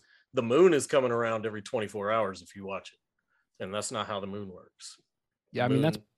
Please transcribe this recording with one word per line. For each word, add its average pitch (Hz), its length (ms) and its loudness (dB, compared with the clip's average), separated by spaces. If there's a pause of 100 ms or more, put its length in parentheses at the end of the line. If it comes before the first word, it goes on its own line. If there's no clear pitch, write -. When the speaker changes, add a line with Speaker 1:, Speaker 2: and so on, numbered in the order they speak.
(340)
Speaker 1:
the 127 100 0
moon 160 300 6
is 131 140 2
coming 127 240 2
around 113 340 0
every 107 180 -6
twenty-four 104 480 -4
hours 98 320 0
if - 120 -20
you 98 100 -12
watch 95 280 -10
it. - 720 -20
And 95 100 -8
that's 104 180 -4
not 104 160 -4
how 101 120 -4
the 98 80 -6
moon 98 220 -10
works. - 480 -20 (540)
Speaker 2:
Yeah, 120 120 -2
Speaker 1:
The - 20 2
Speaker 2:
I 127 80 4
mean, 135 80 6
that's 160 160 2
Speaker 1:
moon, - 80 -20 (120)